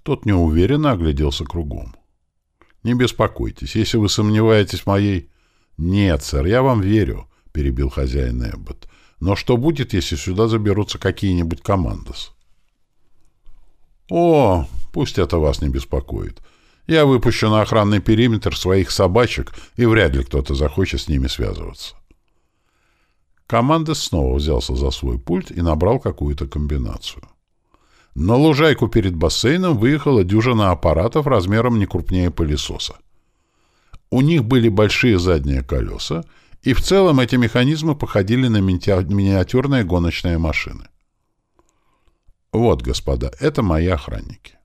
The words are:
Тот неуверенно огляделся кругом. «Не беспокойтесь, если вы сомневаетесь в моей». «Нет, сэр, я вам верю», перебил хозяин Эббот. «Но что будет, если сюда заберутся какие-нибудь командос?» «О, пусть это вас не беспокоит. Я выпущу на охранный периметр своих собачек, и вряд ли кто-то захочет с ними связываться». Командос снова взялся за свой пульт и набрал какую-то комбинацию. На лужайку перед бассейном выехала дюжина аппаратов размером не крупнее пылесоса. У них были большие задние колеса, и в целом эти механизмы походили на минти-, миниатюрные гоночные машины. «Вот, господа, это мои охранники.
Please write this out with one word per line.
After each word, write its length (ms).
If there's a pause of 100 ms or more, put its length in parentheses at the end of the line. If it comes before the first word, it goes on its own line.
Тот 240
неуверенно 640
огляделся 540
кругом. 500 (840)
«Не 140
беспокойтесь, 800
если 220
вы 120
сомневаетесь 720
в 60
моей». 420 (480)
«Нет, 460
сэр, 240
я 160
вам 180
верю», 460 (300)
перебил 320
хозяин 540
Эббот. 440 (320)
«Но 160
что 220
будет, 360
если 220
сюда 320
заберутся 520
какие-нибудь 600
командос?» 720 (1800)
«О, 580 (260)
пусть 240
это 220
вас 220
не 80
беспокоит. 680 (460)
Я 200
выпущу 440
на 120
охранный 380
периметр 560
своих 360
собачек, 640 (220)
и 120
вряд 280
ли 80
кто-то 300
захочет 480
с 60
ними 200
связываться». 680 (1500)
Командос 560
снова 320
взялся 400
за 160
свой 260
пульт 320
и 120
набрал 380
какую-то 460
комбинацию. 760 (920)
На 220
лужайку 520
перед 280
бассейном 600
выехала 460
дюжина 480
аппаратов 560
размером 520
не 60
крупнее 440
пылесоса. 680 (1120)
У 120
них 220
были 260
большие 480
задние 460
колеса, 600 (400)
и 100
в 80
целом 380
эти 160
механизмы 600
походили 520
на 100
минти-, 340
миниатюрные 920
гоночные 540
машины. 500 (1600)
«Вот, 300
господа, 580
это 220
мои 260
охранники. 760